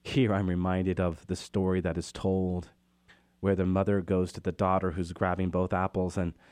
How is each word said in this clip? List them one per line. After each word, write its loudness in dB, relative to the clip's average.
Here 2
I'm 2
reminded 0
of -2
the -4
story 0
that -2
is -8
told -2
where 2
the 2
mother 2
goes 0
to -14
the -2
daughter 2
who's -4
grabbing 0
both 0
apples 0
and, -2